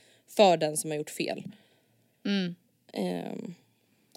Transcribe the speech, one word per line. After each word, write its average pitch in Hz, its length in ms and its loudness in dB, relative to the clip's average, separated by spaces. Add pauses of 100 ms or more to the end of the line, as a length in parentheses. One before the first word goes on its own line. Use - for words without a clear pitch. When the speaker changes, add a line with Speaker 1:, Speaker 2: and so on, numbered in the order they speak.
(280)
Speaker 1:
för 190 280 6
den 156 200 -2
som 156 140 -4
har 151 80 -4
gjort 151 120 -6
fel. - 320 -4 (840)
Speaker 2:
Mm. 185 280 0 (380)
Speaker 1:
Ehm, - 640 -6 (640)